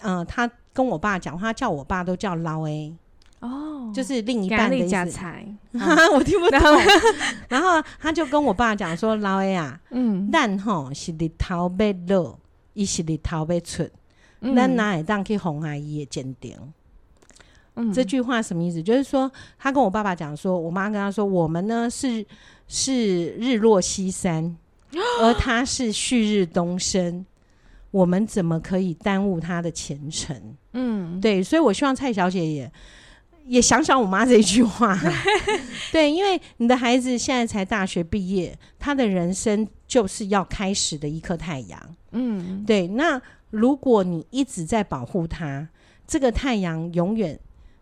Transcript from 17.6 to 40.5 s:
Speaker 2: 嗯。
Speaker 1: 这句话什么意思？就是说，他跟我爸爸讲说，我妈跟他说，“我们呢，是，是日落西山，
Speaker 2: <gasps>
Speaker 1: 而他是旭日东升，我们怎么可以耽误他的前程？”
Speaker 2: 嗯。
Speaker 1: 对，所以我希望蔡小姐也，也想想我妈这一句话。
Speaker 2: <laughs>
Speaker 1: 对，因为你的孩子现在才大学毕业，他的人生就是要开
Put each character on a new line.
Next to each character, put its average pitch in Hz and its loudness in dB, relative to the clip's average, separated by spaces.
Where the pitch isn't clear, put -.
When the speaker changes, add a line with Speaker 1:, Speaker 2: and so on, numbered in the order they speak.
Speaker 2:
嗯。 226 -2
Speaker 1:
这 254 2
句 254 0
话 233 0
什 185 -4
么 170 0
意 175 -2
思？ 165 -6
就 202 0
是 269 2
说， 262 0
他 277 -2
跟 269 2
我 220 4
爸 214 -2
爸 202 -2
讲 151 -8
说， 180 -2
我 165 -6
妈 196 -2
跟 214 -4
他 202 -2
说 202 -2
，“我 180 2
们 165 -2
呢， 233 0
是， 226 -4
是 202 0
日 233 0
落 214 8
西 190 -4
山， 165 -2
Speaker 2:
<gasps> 466 -2
Speaker 1:
而 - 6
他 240 0
是 240 -2
旭 226 0
日 208 2
东 175 -2
升， 180 -2
我 185 4
们 185 2
怎 196 -2
么 165 0
可 185 -2
以 185 -2
耽 196 -2
误 175 -2
他 170 -4
的 170 -4
前 147 -10
程？” 127 -10
Speaker 2:
嗯。 202 -4
Speaker 1:
对， 196 2
所 302 0
以 330 6
我 240 6
希 285 -2
望 269 2
蔡 254 -4
小 185 2
姐 180 -2
也， 147 -6
也 247 4
想 247 4
想 320 4
我 214 2
妈 190 2
这 247 6
一 220 10
句 208 4
话。 208 2
Speaker 2:
<laughs> 277 -4
Speaker 1:
对， 311 4
因 349 0
为 370 2
你 233 2
的 254 6
孩 247 2
子 247 0
现 262 -2
在 240 2
才 208 -4
大 196 -2
学 175 -2
毕 185 -4
业， 185 -4
他 285 -2
的 269 2
人 185 0
生 208 0
就 175 2
是 202 -8
要 196 2
开 196 -4